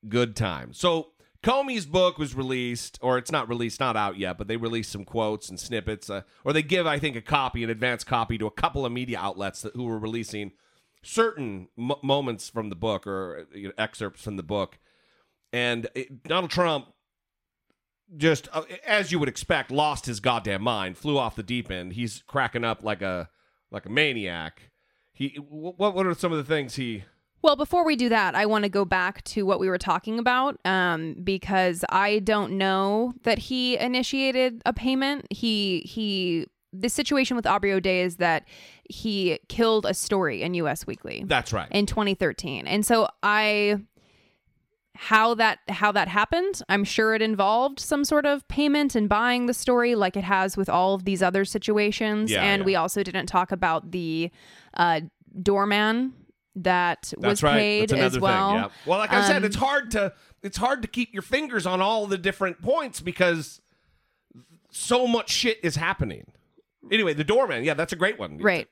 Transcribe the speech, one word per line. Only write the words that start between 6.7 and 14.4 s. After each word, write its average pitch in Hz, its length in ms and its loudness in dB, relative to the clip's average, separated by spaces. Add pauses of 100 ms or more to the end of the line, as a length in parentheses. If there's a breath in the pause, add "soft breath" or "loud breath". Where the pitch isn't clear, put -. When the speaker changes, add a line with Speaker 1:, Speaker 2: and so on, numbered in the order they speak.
Speaker 1:
I 147 140 0
think, 139 160 -4
a 117 60 -8
copy, 131 420 -2
an 113 80 -2
advanced 117 340 -2
copy 117 320 -2
to 104 80 -4
a 104 60 -4
couple 139 340 -2
of 120 60 -4
media 123 280 -6
outlets 95 440 -6
that, 107 120 -10
who 123 100 -6
were 113 120 -4
releasing 107 540 -6 (500)
certain 139 760 -2
mo-, 127 280 -4
moments 135 440 -2
from 107 220 -8
the 95 60 -10
book 101 320 -4
or, 90 440 -8
uh, 80 60 -18
you 98 120 -10
know, - 100 -14
excerpts 107 440 -6
from 104 140 -8
the 92 60 -8